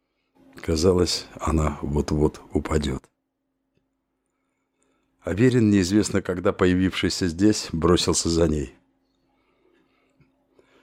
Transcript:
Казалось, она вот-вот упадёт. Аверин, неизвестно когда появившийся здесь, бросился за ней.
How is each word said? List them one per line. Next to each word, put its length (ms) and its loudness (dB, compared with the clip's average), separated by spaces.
Казалось, 640 0
она 420 -2
вот-вот 580 -2
упадёт. 500 -4
Аверин, 500 2
неизвестно 520 2
когда 300 -2
появившийся 760 0
здесь, 440 0
бросился 560 0
за 200 2
ней. 260 -4